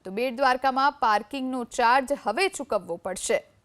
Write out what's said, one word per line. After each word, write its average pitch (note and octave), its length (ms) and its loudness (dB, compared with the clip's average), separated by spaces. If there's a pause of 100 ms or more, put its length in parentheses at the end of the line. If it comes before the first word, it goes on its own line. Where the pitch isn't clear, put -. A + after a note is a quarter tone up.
તો F#3 60 -12
બેટ A#3 240 -2
દ્વારકામાં C4 560 2
પાર્કિંગનો B3+ 720 -2
ચાર્જ B3 480 2 (120)
હવે C4 240 0
ચૂકવવો F#3 500 -4
પડશે. F#3+ 460 -2 (220)